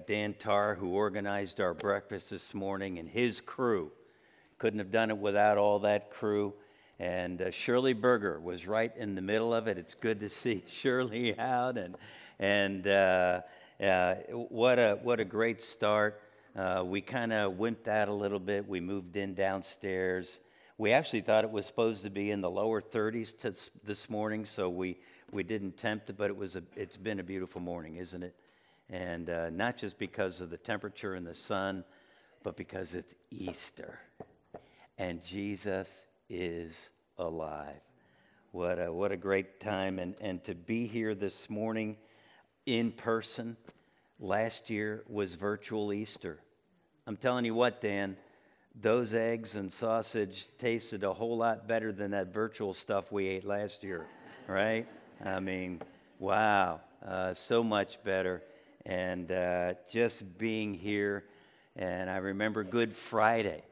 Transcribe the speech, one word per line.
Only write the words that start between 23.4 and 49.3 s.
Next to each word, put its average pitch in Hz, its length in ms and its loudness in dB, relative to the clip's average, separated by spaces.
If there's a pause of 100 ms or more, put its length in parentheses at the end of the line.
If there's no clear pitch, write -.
s-, - 220 -10 (120)
this 104 280 -8
morning, 107 340 -2
so 98 240 -2
we, 90 300 -2 (340)
we 101 120 -2
didn't 98 340 -4
tempt 107 320 -4
it, 98 80 -10
but 104 100 2
it 98 80 -2
was 92 200 -8
a, 87 60 -8 (140)
it's 101 220 -8
been 98 220 -4
a - 20 -6
beautiful 92 400 -6
morning, 85 340 -8
isn't 87 260 -10
it? 90 120 -12 (560)
And, 87 400 -6
uh, 82 180 -2
not 101 300 -2
just 101 180 -8
because 92 460 -4
of 85 80 -10
the 82 80 -10
temperature 104 560 -6
and 87 120 -8
the 82 80 -10
sun, 95 500 -4 (580)
but 95 160 -8
because 90 360 -8
it's 87 200 -10 (160)
Easter. - 680 -12 (1000)
And 87 260 -6
Jesus 98 800 -6 (240)
is 85 640 -6 (260)
alive. 76 640 -6 (720)
What 87 260 0
a, 85 140 -2
what 98 180 0
a 98 60 -2
great 95 420 0
time. 95 400 -2
And, 90 220 -6
and 92 240 -6
to 95 100 -6
be 113 320 -2
here 110 280 -2
this 98 340 -6
morning 110 480 -2 (720)
in 117 260 2
person. 113 640 -4 (680)
Last 107 460 0
year 107 400 -4
was 101 260 -2
virtual 104 600 -2
Easter. 101 440 -6 (680)
I'm 107 100 -6
telling 123 300 2
you 113 80 0
what, 120 260 4
Dan, 98 380 -2 (600)
those 110 360 4
eggs 113 400 0